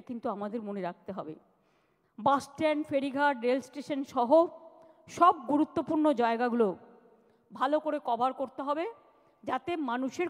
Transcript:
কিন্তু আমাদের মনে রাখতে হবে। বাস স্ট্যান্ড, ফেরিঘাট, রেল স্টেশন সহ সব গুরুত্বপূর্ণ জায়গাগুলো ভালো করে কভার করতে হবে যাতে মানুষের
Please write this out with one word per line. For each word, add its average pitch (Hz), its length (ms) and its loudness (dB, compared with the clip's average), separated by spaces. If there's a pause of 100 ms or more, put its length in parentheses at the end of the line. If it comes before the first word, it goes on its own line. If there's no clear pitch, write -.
কিন্তু 233 280 -8
আমাদের 208 320 -6
মনে 202 200 -6
রাখতে - 300 -10
হবে। 156 180 -10 (880)
বাস 277 220 4
স্ট্যান্ড, 302 340 -2 (100)
ফেরিঘাট, 277 440 0 (100)
রেল 254 220 2
স্টেশন 285 340 -6 (120)
সহ 240 160 0 (880)
সব 349 160 8 (180)
গুরুত্বপূর্ণ 302 540 2 (160)
জায়গাগুলো 233 460 2 (920)
ভালো 285 260 2
করে 302 120 -2 (120)
কভার 240 220 0 (100)
করতে 269 260 -6
হবে 302 180 -2 (640)
যাতে 262 220 -4 (180)
মানুষের 262 400 -2